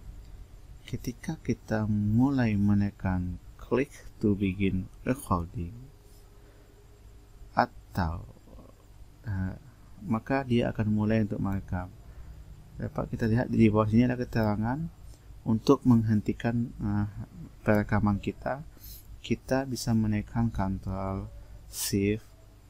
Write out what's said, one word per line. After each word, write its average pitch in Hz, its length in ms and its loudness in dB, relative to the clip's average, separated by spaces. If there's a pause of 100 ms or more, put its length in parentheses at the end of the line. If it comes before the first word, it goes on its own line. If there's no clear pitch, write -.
(840)
Ketika - 560 -6
kita 107 480 -2
mulai 113 720 4
menekan 95 800 2 (160)
click 127 340 0 (300)
to 104 160 4
begin 95 480 0 (240)
recording, 90 640 -2 (1800)
atau, 95 720 -2 (960)
eh, 95 320 -4 (500)
maka 135 400 -2
dia 117 240 2
akan 110 220 0
mulai 107 340 2
untuk 104 160 -4
merekam. 95 480 -4 (880)
Dapat - 320 -6
kita 120 160 -2
lihat 113 240 2
di 113 160 6
bawah 107 240 4
sini 117 160 6
ada 123 80 2
keterangan 117 720 0 (560)
untuk 117 400 2
menghentikan, 117 960 2
eh, 104 300 0 (580)
perekaman 104 560 4
kita. 131 400 -4 (560)
Kita 135 480 -2
bisa 120 300 -2
menekan 110 580 0
Ctrl 95 720 -4 (400)
Shift 104 560 0 (480)